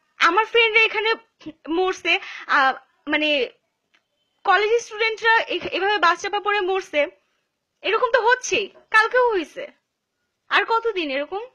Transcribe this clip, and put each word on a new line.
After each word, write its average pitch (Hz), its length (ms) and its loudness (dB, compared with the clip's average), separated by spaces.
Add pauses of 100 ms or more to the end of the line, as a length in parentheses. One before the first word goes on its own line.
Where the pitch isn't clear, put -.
(180)
আমার 359 280 2
ফ্রেন্ডরা 453 380 4
এখানে 427 300 0 (560)
মরছে, 359 500 -2 (280)
আহ, 269 260 2 (360)
মানে 294 400 0 (960)
কলেজ 415 380 2
স্টুডেন্টরা 453 580 0
এ-, - 320 -6
এভাবে 403 260 0
বাস 349 240 0
চাপা 403 180 -4
পড়ে 403 220 -2
মরছে, 370 460 -2 (760)
এরকম 453 300 0
তো 494 100 4
হচ্ছেই, 415 460 0 (240)
কালকেও 440 400 2
হয়েছে। - 360 -6 (840)
আর 403 160 2
কতদিন 427 460 -2
এরকম? 294 440 -8